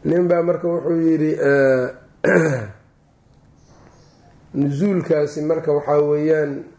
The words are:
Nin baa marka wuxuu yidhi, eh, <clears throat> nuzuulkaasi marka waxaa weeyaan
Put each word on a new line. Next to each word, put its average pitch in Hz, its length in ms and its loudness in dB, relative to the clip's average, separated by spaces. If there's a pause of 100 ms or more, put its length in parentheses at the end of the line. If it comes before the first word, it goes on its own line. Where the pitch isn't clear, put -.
Nin 170 240 0
baa 170 140 2
marka 170 260 -2
wuxuu 170 320 -2
yidhi, 156 320 2
eh, 135 560 2 (360)
<clears throat> 143 440 0 (1900)
nuzuulkaasi 151 880 -2
marka 156 300 -2
waxaa 147 280 0
weeyaan 147 640 0 (140)